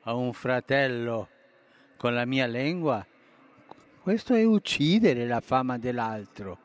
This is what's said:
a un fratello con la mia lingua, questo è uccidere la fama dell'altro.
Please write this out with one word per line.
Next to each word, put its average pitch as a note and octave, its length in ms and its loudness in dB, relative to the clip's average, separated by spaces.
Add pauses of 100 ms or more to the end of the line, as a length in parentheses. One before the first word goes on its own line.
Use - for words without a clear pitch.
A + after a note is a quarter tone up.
a A#2 120 -6
un B2 180 -4
fratello B2 960 -2 (680)
con A#2+ 180 -2
la A#2+ 100 0
mia C3 220 0
lingua, C3 600 -2 (960)
questo A3 320 0
è A3 80 4
uccidere F#3 840 4
la A#2+ 140 0
fama B2+ 380 -2
dell'altro. A2 880 -6